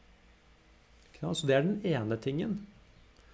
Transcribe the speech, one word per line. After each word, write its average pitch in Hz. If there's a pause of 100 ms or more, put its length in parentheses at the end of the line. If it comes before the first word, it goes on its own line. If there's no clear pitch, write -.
(1120)
Ikke -
sant? 165
Så 143
det 135
er 139
den 208
ene 117
tingen. 165 (680)